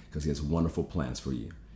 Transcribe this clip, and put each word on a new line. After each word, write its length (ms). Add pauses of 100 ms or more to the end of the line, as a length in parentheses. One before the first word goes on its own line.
(120)
'cause 100
he 60
has 120
wonderful 440
plans 340
for 140
you. 180 (260)